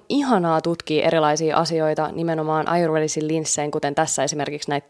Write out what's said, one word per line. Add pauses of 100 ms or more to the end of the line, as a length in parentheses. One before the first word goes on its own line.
ihanaa
tutkia
erilaisia
asioita
nimenomaan
ayurvedisin
linssein,
kuten
tässä
esimerkiksi
näitä